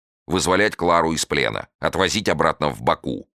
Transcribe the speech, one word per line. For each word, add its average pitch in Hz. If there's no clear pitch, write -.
вызволять 92
Клару 85
из 76
плена, 60
отвозить 95
обратно 78
в 57
Баку. -